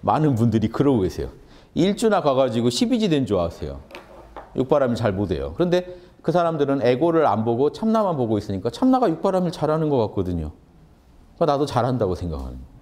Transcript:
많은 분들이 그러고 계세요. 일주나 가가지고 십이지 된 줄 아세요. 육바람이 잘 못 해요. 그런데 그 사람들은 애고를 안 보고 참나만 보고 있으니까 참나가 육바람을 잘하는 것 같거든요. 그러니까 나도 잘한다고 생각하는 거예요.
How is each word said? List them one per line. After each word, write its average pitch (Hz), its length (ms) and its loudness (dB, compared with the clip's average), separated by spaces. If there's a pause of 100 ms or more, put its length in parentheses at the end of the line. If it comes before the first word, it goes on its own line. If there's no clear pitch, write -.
많은 156 320 2
분들이 110 340 2
그러고 135 320 2
계세요. 80 280 -4 (460)
일주나 202 460 2
가가지고 127 500 2
십이지 226 380 0
된 139 180 2
줄 98 120 0
아세요. 76 420 -6 (760)
육바람이 131 400 2
잘 110 160 0
못 92 180 -4
해요. 71 240 -4
그런데 180 420 -2 (240)
그 - 120 -2
사람들은 147 500 0
애고를 151 440 2
안 107 180 2
보고 120 280 0
참나만 220 440 0
보고 113 220 0
있으니까 101 320 -4
참나가 254 380 2
육바람을 180 420 0
잘하는 156 380 -2
것 139 80 2 (120)
같거든요. 87 440 -4 (840)
그러니까 170 100 0
나도 143 200 2
잘한다고 117 480 0
생각하는 69 380 -8
거예요. 65 300 -16